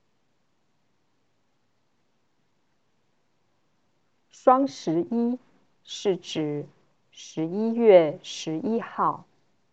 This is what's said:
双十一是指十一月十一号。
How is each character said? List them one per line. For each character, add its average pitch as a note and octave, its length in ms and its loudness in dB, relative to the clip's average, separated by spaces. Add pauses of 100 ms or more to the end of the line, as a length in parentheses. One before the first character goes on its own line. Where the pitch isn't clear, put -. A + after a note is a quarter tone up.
(4000)
双 B3+ 380 2
十 E3+ 340 -6
一 A#3 380 -4 (460)
是 F#3+ 320 -4
指 D3 480 -8 (460)
十 - 360 -10
一 G#3+ 260 -4
月 F#3 480 6
十 - 380 -8
一 A3 220 -4
号。 - 420 -4 (500)